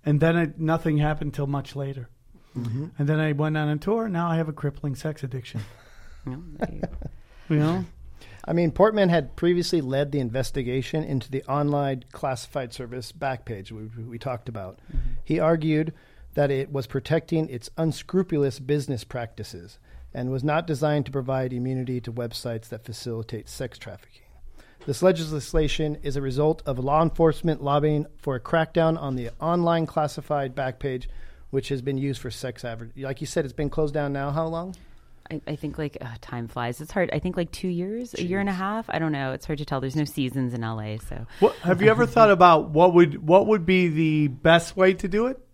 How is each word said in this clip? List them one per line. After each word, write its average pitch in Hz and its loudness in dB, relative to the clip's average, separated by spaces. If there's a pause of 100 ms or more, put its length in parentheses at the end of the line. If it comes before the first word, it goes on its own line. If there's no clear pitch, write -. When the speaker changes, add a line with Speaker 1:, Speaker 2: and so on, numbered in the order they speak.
Speaker 1:
and 147 4
then 165 4
it, 160 -2
nothing 160 2
happened 151 0
till 143 -4
much 139 -6
later. 135 -8 (500)
Speaker 2:
Mm-hmm. 120 -4 (120)
Speaker 1:
And 147 0
then 156 4
I 156 2
went 156 0
on 151 0
a 151 2
tour, 226 0
and 202 -4
now 170 0
I 165 2
have 160 0
a 151 -8
crippling 143 -4
sex 156 -8
addiction. 123 -8 (680)
Speaker 3:
Well, 135 -8 (180)
there 165 -4
you - -10
go. - -6 (640)
Speaker 1:
You 156 4
know? 170 0 (600)
Speaker 2:
I - -4
mean, 170 2
Portman 202 4
had 160 2
previously 175 2
led 139 -2
the 147 0
investigation 127 -2
into 135 -4
the 135 -4
online 143 0
classified 131 -6
service 120 -10
Backpage 120 -8
we, 110 -12 (180)
we 117 -12
talked 120 -8
about. 101 -12
Speaker 3:
Mm-hmm. - -4 (280)
Speaker 2:
He 160 2
argued 160 2 (420)
that 143 2
it 135 -2
was 135 -4
protecting 160 0
its 123 -10
unscrupulous 160 0
business 135 -2
practices 104 -10 (360)
and 127 -4
was 131 -2
not 156 2
designed 147 2
to 131 -10
provide 131 -2
immunity 127 -4
to 117 -10
websites 117 -8
that 110 -12
facilitate 113 -8
sex - -10
trafficking. - -18 (640)
This 139 -2
legislation 156 2
is 139 -2
a 143 -2
result 147 0
of 131 -4
law 143 2
enforcement 160 2
lobbying 147 2 (120)
for 135 -4
a 120 -4
crackdown 160 2
on 135 -4
the 117 -6 (100)
online 170 2
classified 143 -2
Backpage, 131 -4 (420)
which 135 -2
has 135 -2
been 135 -2
used 135 -4
for 123 -8
sex 123 -10
adver-, 117 -10
like 135 -8
you 147 -8
said, 165 0
it's 127 -8
been 147 -2
closed 151 0
down 143 0
now. 139 -2
How 160 -2
long? 170 -8 (540)
Speaker 3:
I, 156 -8
I 151 -6
think, 147 -8
like, 147 -6
uh, 113 -10
time 120 -8
flies. 120 -6
It's 156 -12
hard. 185 0
I 151 0
think, 180 -4
like, 175 -4
two - -6
years, 196 -6
a - -4
year 180 -2
and 202 0
a 196 0
Speaker 2:
Jeez. 180 -4
Speaker 3:
half. 208 -4
I - -2
don't 160 0
know. 139 -4
It's - -10
hard 151 -4
to 143 -6
tell. 135 -4
There's 131 -6
no 151 0
seasons 127 -2
in 117 -6
L 113 -6
A, 107 -8 (120)
so. 113 -8 (140)
Speaker 1:
What, - 6
have 180 2
you 214 8
ever 233 6
Speaker 3:
<laughs> - -4
Speaker 1:
thought 220 10
about 175 8
what 170 6
would, 165 6
what 190 8
would 208 4
be 180 6
the 151 2
best 165 4
way 190 6
to 185 -4
do 208 2
it? 262 -4 (140)